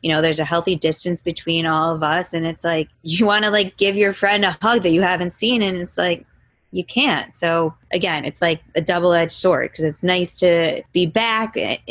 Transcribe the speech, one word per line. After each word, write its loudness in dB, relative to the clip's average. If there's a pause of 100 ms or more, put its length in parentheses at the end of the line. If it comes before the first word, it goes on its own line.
you 0
know, 2
there's 2
a 0
healthy 0
distance -2
between -2
all 0
of -6
us. 0
And -2
it's -8
like, 0 (160)
you 0
wanna, 2
like, 0
give 2
your 2
friend 0
a 0
hug 2
that 4
you 4
haven't 0
seen. 0
And -2
it's -10
like, -2 (460)
you -4
can't. -2
So -2 (180)
again, -2
it's -10
like 0 (140)
a 0
double-edged 2
sword 0
'cause -4
it's -4
nice 0
to 2
be 2
back 0
a-, -4 (120)